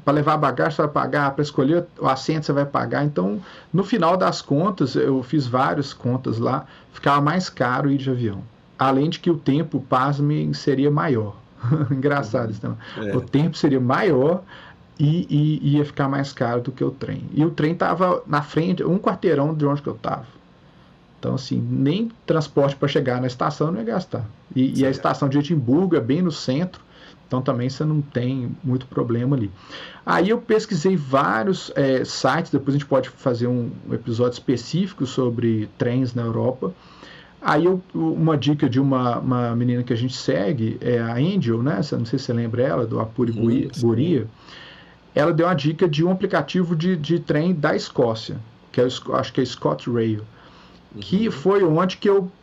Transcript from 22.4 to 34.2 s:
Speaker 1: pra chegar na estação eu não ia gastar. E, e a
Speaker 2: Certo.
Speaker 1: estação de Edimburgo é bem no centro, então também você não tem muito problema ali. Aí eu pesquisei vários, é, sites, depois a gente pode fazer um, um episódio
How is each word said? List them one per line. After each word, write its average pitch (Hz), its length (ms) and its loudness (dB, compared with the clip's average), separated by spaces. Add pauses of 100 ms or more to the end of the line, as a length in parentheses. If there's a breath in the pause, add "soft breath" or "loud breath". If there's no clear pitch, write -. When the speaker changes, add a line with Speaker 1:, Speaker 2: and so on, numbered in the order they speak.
Speaker 1:
pra - 120 0
chegar 127 320 0
na 127 60 -2
estação 147 400 -2
eu 165 60 -2
não 208 80 -4
ia 226 60 -8
gastar. 180 380 -4 (300)
E, 131 140 4
e - 40 -4
a - 40 -6
Speaker 2:
Certo. 135 160 2
Speaker 1:
estação 143 360 0
de 135 100 2
Edimburgo 151 580 2
é 143 40 2
bem 131 220 0
no 175 100 0
centro, 147 480 -4 (460 loud breath)
então 127 160 -2
também 123 260 -2
você 147 160 -4
não 151 160 2
tem 123 640 -4
muito 127 220 -2
problema 123 500 0
ali. 104 140 -2 (540 loud breath)
Aí 175 260 2
eu 226 80 2
pesquisei 196 580 0
vários, 156 800 0
é, 135 280 2
sites, 151 460 -2
depois 135 240 0
a 143 40 0
gente 143 100 -4
pode 131 220 2
fazer 120 360 -2
um, 123 240 -2 (180)
um - 60 -2
episódio 120 380 0